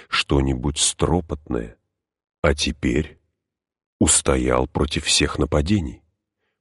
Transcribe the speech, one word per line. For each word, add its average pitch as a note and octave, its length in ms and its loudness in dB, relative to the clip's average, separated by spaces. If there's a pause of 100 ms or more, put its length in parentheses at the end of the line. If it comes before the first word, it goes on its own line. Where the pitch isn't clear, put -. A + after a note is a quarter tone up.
что-нибудь C2+ 720 0
стропотное. C#2 960 -2 (640)
А D2 140 2
теперь C#2 640 -2 (840)
устоял B1+ 640 2
против - 380 -2
всех - 340 0
нападений, D2+ 640 0 (580)